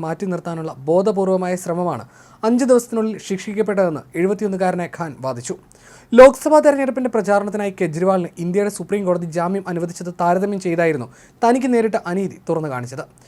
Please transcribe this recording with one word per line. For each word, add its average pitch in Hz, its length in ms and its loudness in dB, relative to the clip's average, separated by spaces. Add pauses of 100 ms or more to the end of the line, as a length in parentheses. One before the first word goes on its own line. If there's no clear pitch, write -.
മാറ്റി 160 300 -6
നിർത്താനുള്ള 165 400 -8 (160)
ബോധപൂർവമായ 185 760 2
ശ്രമമാണ് 165 420 -4 (420)
അഞ്ച് 247 240 2
ദിവസത്തിനുള്ളിൽ 226 440 0 (120)
ശിക്ഷിക്കപ്പെട്ടതെന്ന് 190 760 -2 (160)
എഴുപത്തിയൊന്നുകാരനായ 185 800 -2
ഖാൻ 160 160 -8 (120)
വാദിച്ചു. 123 320 -8 (640)
ലോക്സഭാ 285 480 8
തെരഞ്ഞെടുപ്പിന്റെ 262 480 0
പ്രചാരണത്തിനായി 202 640 0
കെജ്രിവാളിന് 180 500 0 (140)
ഇന്ത്യയുടെ 202 340 -2
സുപ്രീം 196 300 -4
കോടതി 175 300 -2
ജാമ്യം 185 340 -2
അനുവദിച്ചത് 175 500 -6
താരതമ്യം 185 460 0
ചെയ്തായിരുന്നു 165 420 0 (360)
തനിക്ക് 254 280 2
നേരിട്ട 226 240 0 (140)
അനീതി 180 280 -4 (100)
തുറന്നു 160 260 -2
കാണിച്ചത്. 123 300 -10 (220)